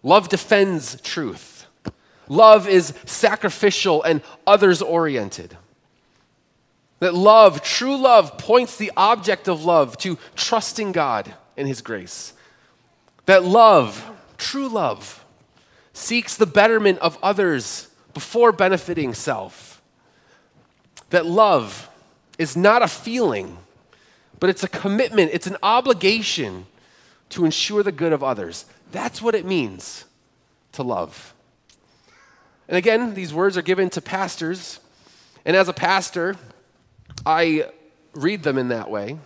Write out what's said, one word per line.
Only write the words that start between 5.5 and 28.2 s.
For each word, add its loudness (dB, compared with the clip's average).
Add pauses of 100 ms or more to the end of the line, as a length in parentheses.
That -2
love, 8
true -4
love, 4
points 0
the -8
object 0
of -4
love 2
to -6 (180)
trusting -4
God -4 (220)
and -6
his -8
grace. -14 (920)
That 6
love, 4 (280)
true -8
love, -6 (680)
seeks -6
the 2
betterment 2
of -2
others -2 (260)
before 2
benefiting -2
self. -10 (1300)
That 0
love 0 (480)
is -4
not 4
a 2
feeling, -6 (840)
but 0
it's -4
a -8
commitment, -2
it's -6
an -10
obligation -2 (640)
to -2
ensure -2
the -2
good -2
of -4